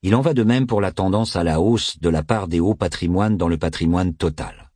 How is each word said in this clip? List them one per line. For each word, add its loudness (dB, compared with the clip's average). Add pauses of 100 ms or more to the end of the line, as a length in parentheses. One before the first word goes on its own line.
Il 2
en 4
va 0
de 2
même 2
pour 0
la 0
tendance 0
à 0
la 0
hausse 0
de 0
la 0
part -4
des 0
hauts 2
patrimoines 0
dans 0
le 0
patrimoine 0
total. -6